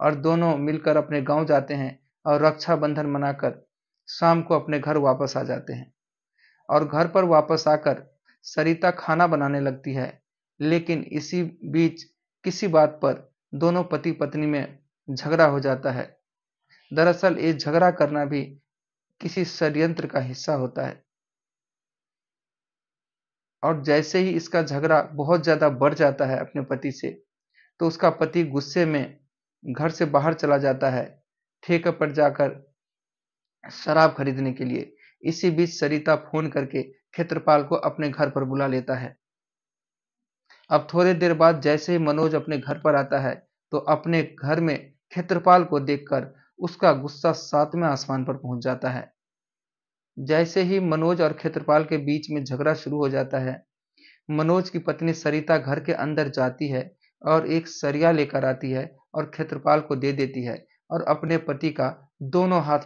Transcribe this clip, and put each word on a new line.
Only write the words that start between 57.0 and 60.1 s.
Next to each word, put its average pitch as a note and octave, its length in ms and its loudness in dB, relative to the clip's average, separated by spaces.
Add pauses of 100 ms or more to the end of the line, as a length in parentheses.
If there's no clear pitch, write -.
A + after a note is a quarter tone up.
और D#3+ 220 2
एक E3 200 -2
सरिया D3 440 0
लेकर C#3+ 340 0
आती C3 260 -4
है C3 240 -6 (180)
और D#3 120 -4
क्षेत्रपाल D3+ 560 0
को D3 140 -4
दे C3+ 180 -2